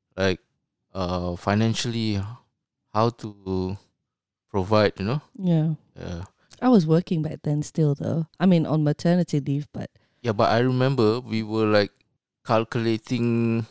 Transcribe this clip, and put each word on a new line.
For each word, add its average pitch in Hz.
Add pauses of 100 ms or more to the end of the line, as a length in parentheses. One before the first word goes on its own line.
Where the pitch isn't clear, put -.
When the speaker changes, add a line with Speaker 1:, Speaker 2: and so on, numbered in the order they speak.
(160)
Speaker 1:
like, 95 (540)
uh, 90
financially, 110 (720)
how 110 (160)
to 95 (760)
provide, 104
you 95
know? 135 (180)
Speaker 2:
Yeah. 165 (240)
Speaker 1:
Yeah. 87 (360)
Speaker 2:
I 247
was 202
working 160
back 151
then 151
still 147
though. 147 (120)
I 175
mean, 175
on 151
maternity 165
leave, 143
but - (320)
Speaker 1:
Yeah, 120
but 104
I 113
remember 127
we 110
were, 110
like, 104 (560)
calculating 117